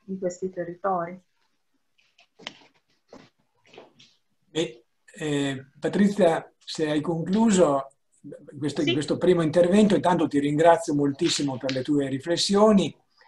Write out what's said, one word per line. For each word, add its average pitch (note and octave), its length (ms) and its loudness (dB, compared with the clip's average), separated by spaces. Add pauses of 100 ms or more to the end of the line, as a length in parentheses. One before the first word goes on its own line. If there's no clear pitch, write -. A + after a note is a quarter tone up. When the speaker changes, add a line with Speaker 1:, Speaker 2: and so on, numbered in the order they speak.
Speaker 1:
in F#3+ 140 -10
questi F#3 320 -6
territori? F3 680 -6 (3250)
Speaker 2:
Beh, - 340 -6 (320)
eh, C#3+ 500 -4 (140)
Patrizia, F3 800 0
se - 320 -6
hai D3+ 120 -2
concluso E3+ 880 2 (680)
questo, D3 240 -4
Speaker 1:
Sì. D3 120 0
Speaker 2:
questo D3 240 -4
primo F3 260 2
intervento, F3+ 520 4
intanto E3 320 2
ti C#3+ 120 -2
ringrazio D#3 560 4
moltissimo C#3+ 600 -2
per C#3 140 -6
le C3 120 -4
tue C#3+ 240 0
riflessioni. E3+ 880 0 (320)